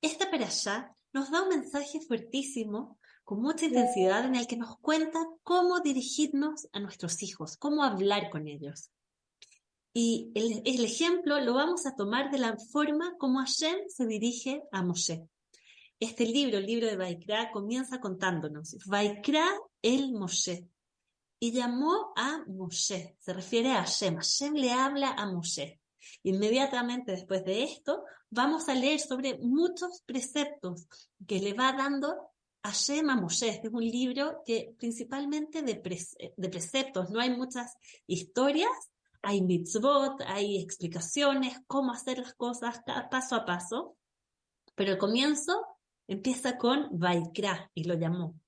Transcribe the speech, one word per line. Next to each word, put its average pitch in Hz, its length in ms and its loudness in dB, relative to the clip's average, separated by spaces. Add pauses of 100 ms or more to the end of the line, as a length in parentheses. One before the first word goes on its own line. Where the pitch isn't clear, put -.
Esta 311 300 0
parashá 226 640 -2 (180)
nos 269 160 -2
da 330 140 2
un 381 60 0
mensaje 285 520 -2
fuertísimo, 233 960 -4 (260)
con 202 180 -4
mucha 320 240 0
intensidad, 226 600 4
en 262 100 2
el 240 120 0
que 233 100 -4
nos 233 200 -8
cuenta 320 420 2 (240)
cómo 359 380 4
dirigirnos 294 920 0
a 202 60 -6
nuestros 190 420 -6
hijos, - 360 -10
cómo 294 260 2
hablar 202 480 2
con 156 160 -6
ellos. 147 420 -12 (1040)
Y 233 420 2
el, 214 300 0
el 247 200 2
ejemplo 330 560 2
lo 247 120 2
vamos 320 320 2
a 269 100 -4
tomar 240 360 0
de 277 80 0
la 226 160 0 (160)
forma 302 460 0
como 262 220 2
Hashem 320 500 0
se - 160 -2
dirige 240 680 -2
a 190 100 -2
Moshe. 170 460 -2 (720)
Este 226 260 0
libro, 233 320 4
el 196 80 0
libro 226 220 2
de 208 100 0
Vaikra, 185 540 -2
comienza 254 480 -2
contándonos, 175 840 -2
"Vaikra 208 600 2 (360)
el 262 320 2
Moshe", 180 540 -2 (720)
y 233 120 0
llamó 262 640 0
a 277 320 -2
Moshe, 185 720 -4
se - 140 -6
refiere 233 400 2
a 190 100 2
Hashem, 170 320 0
Hashem 285 400 0
le 262 160 2
habla 269 400 2
a 202 200 -2
Moshe. 170 500 -6 (420)
Inmediatamente 240 880 2
después 185 320 -2
de 196 200 0
esto, 311 400 -4 (260)
vamos 294 400 2
a 269 60 2
leer 277 240 4
sobre 262 400 -2
muchos 349 680 2
preceptos 254 840 -4 (380)
que 196 140 0
le 196 140 0
va 262 200 2
dando 277 420 0 (480)
Hashem 285 460 0
a 269 60 4
Moshe. 214 340 0
Este 220 180 -6
es 220 60 -6
un 233 100 0
libro 254 600 0
que - 320 -2
principalmente 285 840 -4
de 247 200 0
prece-, - 540 -10
de 185 140 -4
preceptos, 185 600 -2
no 214 100 -2
hay 247 160 2
muchas 247 400 -6 (300)
historias, 285 640 2 (500)
hay 202 200 2
mitzvot, 220 840 4
hay 202 340 0
explicaciones, 254 1080 0
cómo 269 240 0
hacer 254 280 -4
las 247 140 -8
cosas 240 520 -4
ca-, - 240 -6
paso 254 260 0
a 214 100 0
paso, 180 500 -4 (800)
pero 196 160 0
el 185 60 2
comienzo 277 680 2 (420)
empieza 247 500 -2
con 269 340 2
Vaikra, 175 840 0
y 160 100 -4
lo 170 120 0
llamó. 165 400 0 (120)